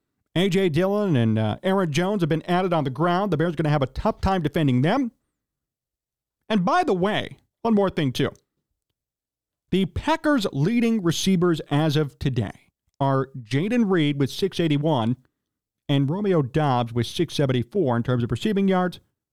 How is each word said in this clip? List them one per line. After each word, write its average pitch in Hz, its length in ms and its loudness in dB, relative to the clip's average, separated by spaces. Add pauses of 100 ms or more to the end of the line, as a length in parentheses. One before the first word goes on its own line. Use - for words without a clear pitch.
(340)
A 185 140 2
J 190 200 2
Dillon 185 480 0
and, 110 220 2
uh, 110 240 -2
Aaron 190 300 0
Jones 180 300 0
have 156 60 0
been 160 140 -2
added 180 300 0
on 160 100 0
the 139 80 -2
ground. 175 420 0
The 165 40 0
Bears 160 180 0
are - 20 -6
gonna 156 120 0
have 147 140 2
a 127 40 0
tough - 340 -4
time 190 220 0
defending 139 400 2
them. 233 300 0 (1400)
And 208 160 0
by 330 180 2
the 247 100 0
way, 180 460 -2 (240)
one 226 120 2
more 202 140 2
thing, 151 240 0
too. - 180 -2 (1400)
The 190 160 0
Packers' 294 680 -2
leading 226 500 0
receivers 170 580 0 (100)
as 147 260 2
of 151 220 -2
today 120 540 -6 (260)
are 135 300 0 (120)
Jayden 185 480 0
Reed 147 300 2
with 139 120 0
six - 280 -4
eighty-one 143 580 0 (720)
and 139 220 2
Romeo 185 320 0
Doubs 123 500 0
with 117 140 -2
six - 280 -4
seventy-four 131 640 0
in 117 60 0
terms 123 220 0
of 113 80 -6
receiving 196 340 0
yards. 185 320 0 (340)